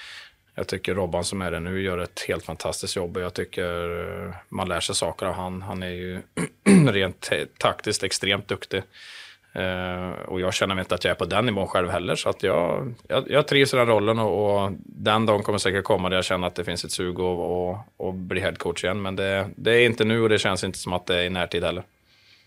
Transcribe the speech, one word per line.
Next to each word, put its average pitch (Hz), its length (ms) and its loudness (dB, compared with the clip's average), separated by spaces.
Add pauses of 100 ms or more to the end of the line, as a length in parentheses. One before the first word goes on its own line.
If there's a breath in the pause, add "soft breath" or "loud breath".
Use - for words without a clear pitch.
(580 loud breath)
Jag - 80 -4
tycker 92 280 -4
Robban 87 300 0
som 98 180 -4
är 87 80 -2
det 82 100 -4
nu 92 220 -4
gör 92 160 -2
ett - 300 -8
helt 87 160 -4
fantastiskt - 520 -6
jobb 87 200 -4
och 92 60 -2
jag 90 120 -6
tycker, 87 680 -4 (280)
eh, 90 60 -10 (140)
man 95 200 -4
lär 85 120 -2
sig - 140 -4
saker 87 320 -2
av 90 80 -2
han. 92 280 -6
Han 95 200 -8
är 90 80 -6
ju 90 320 -8 (260)
<clears throat> 190 440 6
rent 95 280 0
te-, 73 260 -2 (120)
taktiskt - 440 0
extremt 98 460 -2
duktig. 95 340 -4 (720 loud breath)
Eh, 92 580 -4 (160)
och 92 140 -4
jag 92 140 0
känner 95 200 2
mig 92 80 -2
inte - 120 -2
att 87 100 0
jag 90 60 4
är 85 40 2
på 95 100 -4
den 95 220 0
nivån 98 200 -2
själv 90 240 0
heller, 87 240 -2
så - 140 -2
att - 140 -2
jag, 92 520 0 (140)
jag, 131 220 0
jag 147 180 4
trivs 139 260 6
i - 20 2
den 123 100 6
rollen 110 320 4
och, 101 460 2
och 98 80 -2 (120)
den 107 420 2
dagen 104 160 4
kommer 104 160 0
säkert 95 260 0
komma 92 240 2
där 92 80 2
jag 92 80 2
känner 90 220 0
att 87 80 -4
det 87 100 -4
finns 87 200 -4
ett 80 80 -10
sug 90 260 -4
och, 90 520 0
och, 95 80 -6 (180)
och 92 180 -6
bli 92 260 -4
headcoach 87 440 -4
igen. 98 180 -2
Men 95 140 -6
det, 98 400 0
det - 160 0
är 120 140 8
inte 113 180 2
nu 113 180 4
och 113 60 6
det 107 100 6
känns 98 260 0
inte 92 140 -6
som - 140 -6
att 90 140 -2
det 90 100 2
är 87 80 2
i 90 60 0
närtid 87 340 -2
heller. 87 180 -2 (640 loud breath)